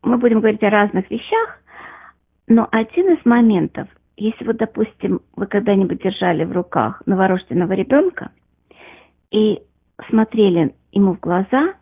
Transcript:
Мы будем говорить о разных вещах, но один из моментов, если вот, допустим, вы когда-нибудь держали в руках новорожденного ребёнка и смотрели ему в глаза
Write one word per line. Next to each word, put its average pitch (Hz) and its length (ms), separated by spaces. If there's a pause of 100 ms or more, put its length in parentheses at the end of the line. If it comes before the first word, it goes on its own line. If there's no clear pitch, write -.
Мы 240 160
будем 226 220
говорить 214 240
о 202 60
разных 208 420
вещах, 440 480 (880)
но 226 240
один 330 420
из - 100
моментов, 226 640 (280)
если 214 280
вот, 226 120
допустим, - 640 (160)
вы - 100
когда-нибудь 196 560
держали 180 400
в 170 80
руках 151 560
новорожденного 185 680
ребёнка 277 580 (1000)
и 214 320 (460)
смотрели 208 680 (160)
ему 196 240
в - 60
глаза 254 600